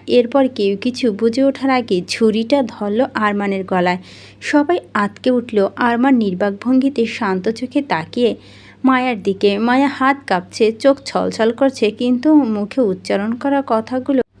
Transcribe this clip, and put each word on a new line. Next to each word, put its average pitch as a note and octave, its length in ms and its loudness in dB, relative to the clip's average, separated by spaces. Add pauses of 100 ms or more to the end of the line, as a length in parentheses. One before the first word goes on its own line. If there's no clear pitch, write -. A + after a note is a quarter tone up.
এরপর B3 400 2
কেউ G3+ 300 0
কিছু B3 340 -2
বুঝে A3+ 320 0
ওঠার C4+ 260 0
আগে A#3+ 380 0
ঝুড়িটা A3+ 560 0
ধরল G#3+ 500 -2
আরমানের G3+ 500 -2
গলায়। F#3 340 0 (440)
সবাই D4+ 380 0 (140)
আঁতকে G#3 380 -2
উঠল। A#3 440 0
আরমান B3 400 2
নির্বাক G3+ 460 0
ভঙ্গিতে B3+ 440 0
শান্ত F#3+ 440 -4
চোখে B3 320 -4
তাকিয়ে G#3 540 -2 (480)
মায়ার B3+ 400 2
দিকে। G3+ 360 0
মায়া B3+ 280 2
হাত C#4 300 0 (100)
কাঁপছে, G3 440 0
চোখ F3+ 340 2
ছলছল F#3 460 -2
করছে, A#3 400 0
কিন্তু B3 440 2
মুখে A3 460 0
উচ্চারণ G3+ 520 -2
করা C#4 340 -2
কথাগুলো B3+ 540 -2 (180)